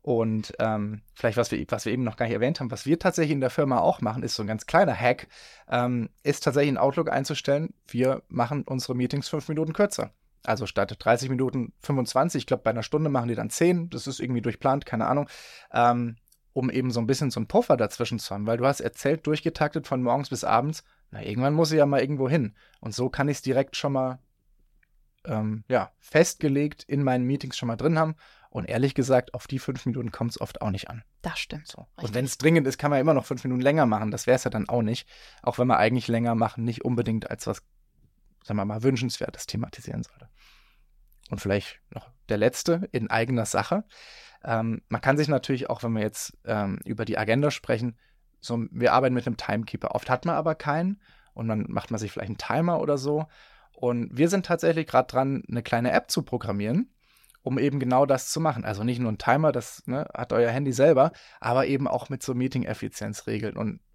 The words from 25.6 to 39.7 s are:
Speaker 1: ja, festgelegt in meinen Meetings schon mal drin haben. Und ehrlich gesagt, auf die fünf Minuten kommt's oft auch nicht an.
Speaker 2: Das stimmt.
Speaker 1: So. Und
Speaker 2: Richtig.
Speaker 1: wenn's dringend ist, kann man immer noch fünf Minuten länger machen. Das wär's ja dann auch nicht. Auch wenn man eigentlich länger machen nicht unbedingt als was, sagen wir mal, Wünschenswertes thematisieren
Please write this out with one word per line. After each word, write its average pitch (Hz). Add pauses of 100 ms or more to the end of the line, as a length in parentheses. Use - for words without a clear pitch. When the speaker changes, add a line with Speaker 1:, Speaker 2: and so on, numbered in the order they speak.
Speaker 1:
ja, 123
festgelegt 147
in 143
meinen 127
Meetings 135
schon 120
mal 117
drin 156
haben. 156 (340)
Und -
ehrlich 131
gesagt, 127
auf -
die 135
fünf 131
Minuten 120
kommt's -
oft -
auch 214
nicht -
an. 113 (200)
Speaker 2:
Das 160
stimmt. -
Speaker 1:
So. -
Und -
Speaker 2:
Richtig. 104
Speaker 1:
wenn's 127
dringend 156
ist, 131
kann 147
man 139
immer 147
noch 127
fünf 127
Minuten 127
länger 143
machen. 107
Das -
wär's 127
ja 123
dann -
auch 120
nicht. 113 (320)
Auch -
wenn 123
man 127
eigentlich 113
länger 117
machen 113
nicht 117
unbedingt 113
als -
was, - (800)
sagen 107
wir 98
mal, 107
Wünschenswertes 127
thematisieren -